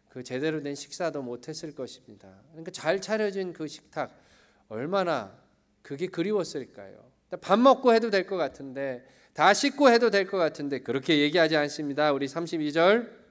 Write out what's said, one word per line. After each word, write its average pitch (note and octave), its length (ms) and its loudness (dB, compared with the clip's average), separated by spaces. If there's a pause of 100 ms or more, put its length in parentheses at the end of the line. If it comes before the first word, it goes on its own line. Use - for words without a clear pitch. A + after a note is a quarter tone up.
그 B2+ 160 -14
제대로 D3+ 360 -4
된 C#3+ 140 -8
식사도 D3 480 -8
못했을 C3 500 -12
것입니다. A2 560 -16 (220)
그러니까 E3 220 -16
잘 F3+ 280 -2
차려진 G3 520 -4
그 D#3+ 160 -8
식탁, - 420 -10 (580)
얼마나 C#3+ 720 -4 (440)
그게 C#3+ 260 -8
그리웠을까요? D#3 880 -6 (440)
밥 G3+ 200 4
먹고 C4 340 6
해도 A3+ 160 2
될 F#3 160 2
것 G3 100 -6
같은데, C3+ 720 -6 (280)
다 F3 200 6
씻고 C#4 340 2
해도 A#3 220 6
될 G3 160 2
것 G3 100 -4
같은데, C#3+ 440 -2
그렇게 C#3 400 0
얘기하지 D#3 360 4
않습니다. D3 560 0
우리 C#3 140 -2
삼십이 D#3 460 -4
절, G3+ 440 4 (140)